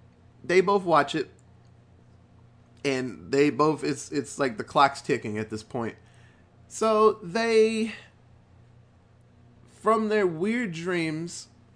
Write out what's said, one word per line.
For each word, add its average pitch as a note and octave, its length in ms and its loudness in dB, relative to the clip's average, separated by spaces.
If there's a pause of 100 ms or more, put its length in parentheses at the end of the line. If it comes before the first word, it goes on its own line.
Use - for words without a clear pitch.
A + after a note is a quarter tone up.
(440)
they F#3 160 4
both F#3+ 240 2
watch D#3 320 2
it, - 160 -4 (1500)
and B2+ 480 -4
they C#3+ 200 4
both, D3 320 0
it's, C#3+ 280 -6
it's C3 280 -6
like B2+ 180 -2
the C3 60 -8
clock's C#3+ 380 2
ticking A2+ 360 -4
at G#2+ 140 -6
this G#2+ 100 -8
point. A#2 340 -8 (720)
So G#3+ 540 2
they, A3 720 2 (1900)
from A3 280 2
their G#3 160 2
weird G3 460 -2
dreams, E3 760 -6 (260)